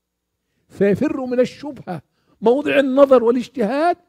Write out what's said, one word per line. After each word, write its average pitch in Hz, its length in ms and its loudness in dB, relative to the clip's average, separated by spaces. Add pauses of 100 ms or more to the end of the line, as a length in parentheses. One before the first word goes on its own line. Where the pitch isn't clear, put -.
(680)
فيفر 254 560 -2
من 247 140 -2
الشبهة 233 640 -8 (400)
موضع 277 380 0
النظر 269 440 4
والاجتهاد 254 720 -2 (100)